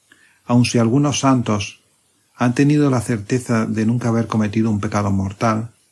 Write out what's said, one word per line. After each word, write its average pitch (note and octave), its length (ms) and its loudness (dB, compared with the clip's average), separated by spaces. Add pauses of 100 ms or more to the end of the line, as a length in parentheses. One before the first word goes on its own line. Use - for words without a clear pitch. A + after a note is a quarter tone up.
(460)
Aun A#2+ 180 4
si A#2+ 140 0
algunos C3 420 2
santos A#2+ 600 0 (560)
han B2 180 0
tenido D3 340 4
la B2+ 120 0
certeza A#2 640 -2
de G#2+ 200 -2
nunca A#2+ 220 0
haber A2+ 200 0
cometido A2 440 0
un G#2 80 0
pecado G#2 320 -2
mortal, A2 600 -2 (200)